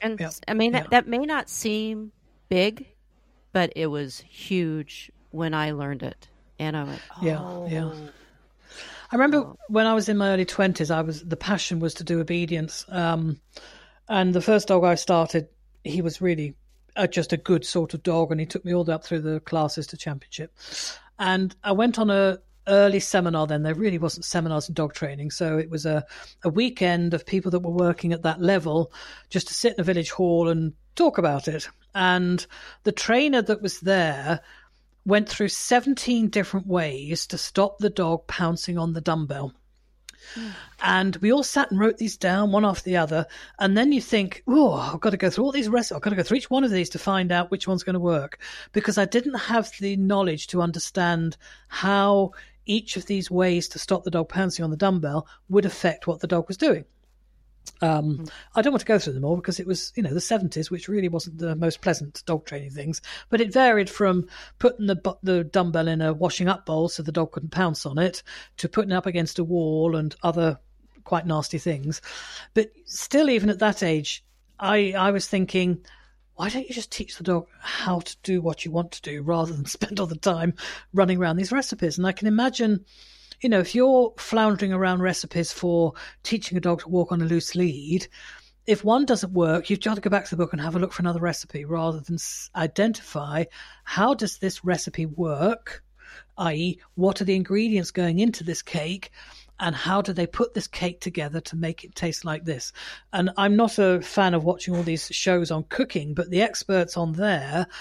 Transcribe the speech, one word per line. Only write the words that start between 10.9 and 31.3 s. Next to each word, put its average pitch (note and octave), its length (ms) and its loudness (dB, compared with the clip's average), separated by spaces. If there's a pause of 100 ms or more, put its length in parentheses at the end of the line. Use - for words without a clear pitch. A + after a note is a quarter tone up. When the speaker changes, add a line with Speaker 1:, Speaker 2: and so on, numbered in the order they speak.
Speaker 2:
I D#3+ 100 2
was, D#3 220 -4
the E3 140 -4
passion F3+ 440 -2
was E3 140 -2
to E3 100 -12
do E3+ 160 0
obedience. E3 680 -4
Um, E3 520 -2 (680)
and F#3 260 2
the F3+ 80 4
first G#3 260 4
dog F3+ 160 6
I F3 120 6
started, E3 520 2 (360)
he D#3 180 -2
was E3 180 -4
really, D#3 340 0 (420)
uh, F#3+ 100 2
just E3+ 260 0
a E3+ 40 0
good E3 280 0
sort E3 300 -2
of D3 80 -8
dog, E3 300 2
and D#3 80 0
he D#3+ 60 -2
took - 180 -8
me F3 100 0
all F3 100 2
the E3 60 -2
way D#3+ 40 2
up D#3 100 -8
through E3 160 -4
the D#3 200 -4
classes D#3 480 -2
to - 80 -14
championship. D#3 560 -10 (680)
And F#3+ 440 0
I G3+ 100 0
went A3+ 260 2
on G#3+ 120 4
a G3 300 4 (280)
early G3 320 8
seminar E3+ 460 2
then. D3+ 160 0
There D#3 120 0
really F#3 240 0
wasn't E3+ 260 -4
seminars D#3+ 440 -2
in D#3+ 60 -6
dog D3+ 200 -2
training. C#3+ 360 -6
So D#3 280 -2
it D#3+ 120 -4
was D#3 160 -6
a, D3+ 180 0 (380)
a F3 60 0
weekend F3 640 2
of D#3 120 -4
people F#3+ 240 -2
that F3 100 0
were F3 100 -4
working E3+ 420 2
at E3 100 -4
that D#3+ 180 -2
level E3 520 0 (380)
just - 180 -2
to - 60 -10
sit A#3 200 0
in G3+ 60 -6
a E3+ 40 0
village E3+ 260 0
hall E3+ 380 2
and D#3+ 240 0 (220)
talk E4+ 240 4
about D3 300 0